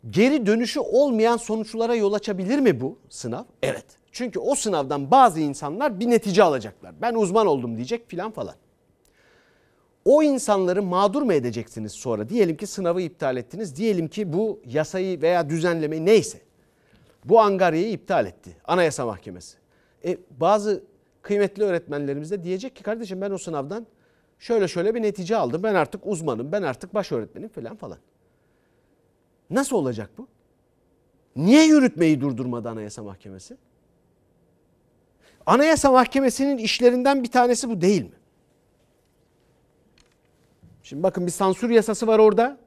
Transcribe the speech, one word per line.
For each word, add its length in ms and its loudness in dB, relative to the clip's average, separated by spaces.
Geri 360 2
dönüşü 340 0
olmayan 560 2
sonuçlara 580 -4
yol 180 0
açabilir 460 -4
mi 220 2
bu 180 -8
sınav? 360 -10
Evet. 220 -4
Çünkü 260 -8
o 160 -2
sınavdan 560 -2
bazı 300 6
insanlar 600 -4
bir 100 0
netice 320 4
alacaklar. 580 0
"Ben 140 -4
uzman 320 2
oldum." 300 -2
diyecek 340 -8
filan 200 -2
falan. 240 -12
O 180 6
insanları 600 0
mağdur 400 0
mu 100 2
edeceksiniz 600 -4
sonra? 360 -6
Diyelim 280 0
ki 100 -10
sınavı 360 -4
iptal 340 -4
ettiniz. 400 -10
Diyelim 320 -2
ki 240 -6
bu 320 -2
yasayı 580 -4
veya 280 2
düzenlemeyi 540 -2
neyse. 360 2
Bu 160 6
angaryayı 500 2
iptal 360 -2
etti 380 -18
Anayasa 420 0
Mahkemesi. 500 -12
E, 140 -4
bazı 540 0
kıymetli 400 -2
öğretmenlerimiz 680 -4
de 140 -8
diyecek 320 -8
ki 60 -20
"Kardeşim 380 -8
ben 100 -6
o 80 -6
sınavdan 480 -8
şöyle 300 0
şöyle 260 -2
bir 80 -4
netice 340 -2
aldım. 260 -2
Ben 120 0
artık 320 0
uzmanım, 460 -4
ben 100 -2
artık 320 -8
baş 180 -4
öğretmenim" 360 -8
falan 280 -14
falan. 220 -16
Nasıl 260 -2
olacak 420 -4
bu? 100 -18
Niye 280 6
yürütmeyi 560 4
durdurmadı 480 -6
Anayasa 340 -12
Mahkemesi? 540 -18
Anayasa 460 4
Mahkemesi'nin 680 2
işlerinden 640 2
bir 80 -6
tanesi 400 2
bu 100 -4
değil 220 4
mi? 140 -14
Şimdi 200 -10
bakın 240 -2
bir 40 -2
sansür 400 0
yasası 360 2
var 120 4
orada. 480 4